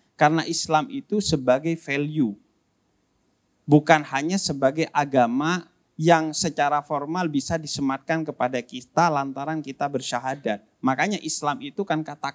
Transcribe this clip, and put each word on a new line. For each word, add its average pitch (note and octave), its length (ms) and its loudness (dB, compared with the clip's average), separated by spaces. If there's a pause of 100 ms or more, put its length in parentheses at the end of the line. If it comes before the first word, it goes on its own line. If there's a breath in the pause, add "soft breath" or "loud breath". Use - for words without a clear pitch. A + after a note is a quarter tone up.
(160)
Karena D#3+ 320 4
Islam D#3 440 0
itu C#3 280 -4
sebagai D3+ 560 0
value, D3 600 -2 (1300)
bukan D3+ 360 6 (120)
hanya E3 240 -2
sebagai C#3+ 520 0
agama C#3+ 760 2 (320)
yang D#3+ 320 4
secara D3 480 0
formal D#3 480 -4
bisa D3+ 320 -2
disematkan C#3+ 640 -4
kepada B2+ 400 -4
kita D#3+ 480 0
lantaran C#3 480 -4
kita C#3 320 -8
bersyahadat. B2+ 720 -4 (160)
Makanya C#3 400 0
Islam D3 400 -4
itu C#3+ 240 -6
kan D#3 240 -2
kata D3 280 -8